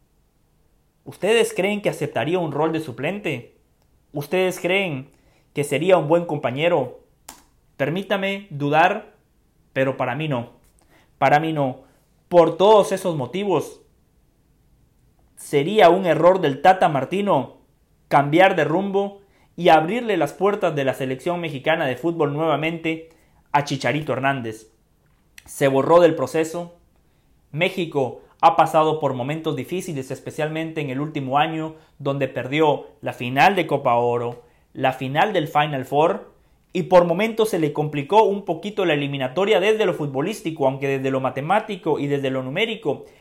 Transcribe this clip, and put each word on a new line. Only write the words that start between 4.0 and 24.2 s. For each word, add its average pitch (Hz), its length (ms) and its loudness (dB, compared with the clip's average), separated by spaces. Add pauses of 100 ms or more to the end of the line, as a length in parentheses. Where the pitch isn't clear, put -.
¿Ustedes 180 480 -2
creen 175 500 -2 (420)
que 143 120 -4
sería 165 340 4
un 151 100 -2
buen 170 180 2
compañero? 143 760 -2 (760)
Permítame 196 760 -4
dudar, 156 640 0 (580)
pero 131 240 0
para 127 180 -4
mí 156 140 -6
no. 120 240 -6 (640)
Para 139 200 4
mí 160 140 -2
no. 139 340 -4 (420)
Por 165 280 6
todos 202 360 6
esos 185 240 -4
motivos, 160 640 -2 (1500)
sería 185 540 4
un 190 180 4
error 170 340 4
del 139 200 -2
Tata 185 280 6
Martino 156 680 -2 (500)
cambiar 156 480 4
de 160 100 2
rumbo 196 580 -2 (340)
y 170 140 2
abrirle 190 480 2
las 147 160 -2
puertas 196 420 0
de 139 80 -2
la 127 100 0
selección 135 460 -6
mexicana 156 460 -2
de 127 100 -4
fútbol 160 380 -2
nuevamente 160 720 -4 (420)
a 143 140 0
Chicharito 143 480 -4
Hernández. 127 580 -6 (760)